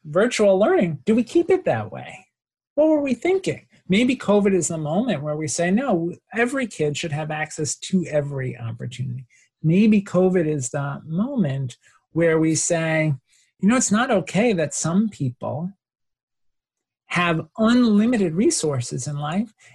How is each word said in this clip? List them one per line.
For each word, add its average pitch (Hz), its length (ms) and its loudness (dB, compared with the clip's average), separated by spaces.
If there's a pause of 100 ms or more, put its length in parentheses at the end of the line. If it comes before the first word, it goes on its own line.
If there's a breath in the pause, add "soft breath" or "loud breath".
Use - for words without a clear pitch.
virtual 196 540 4
learning, 214 460 2
do 220 100 2
we 240 100 4
keep 339 260 2
it 370 140 2
that 110 260 -2
way? - 360 -16 (480)
What 302 140 4
were 311 120 4
we 277 140 0
thinking? 359 520 -2 (220 soft breath)
Maybe 247 280 2
covid 202 380 2
is 170 140 0
the 165 100 -6
moment 160 440 -2
where 151 140 -4
we 156 100 -6
say, 170 240 -2
"No, 190 420 0 (200)
every 247 340 -2
kid 151 300 -4
should 165 160 -6
have 151 180 -6
access 156 460 -6
to 180 300 -2
every 139 520 -4
opportunity." 123 680 -10 (360 soft breath)
Maybe 202 400 4
covid 185 440 2
is 151 240 -4
the 143 360 -6
moment 160 680 -4 (360 soft breath)
where 160 260 2
we 160 160 2
say, 160 600 0 (460)
"You 190 80 2
know, 240 80 4
it's 247 160 0
not 240 180 2
okay 208 440 0
that 156 180 -2
some 190 360 0
people 139 640 -6 (1300)
have 170 400 0 (120)
unlimited 220 760 4
resources 147 720 -2
in 147 120 -6
life 165 340 -4 (220 soft breath)